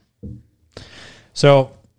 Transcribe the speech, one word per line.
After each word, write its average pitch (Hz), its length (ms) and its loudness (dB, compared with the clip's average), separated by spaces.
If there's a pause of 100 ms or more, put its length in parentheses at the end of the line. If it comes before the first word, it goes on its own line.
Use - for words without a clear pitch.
(1300)
So, 139 380 0 (280)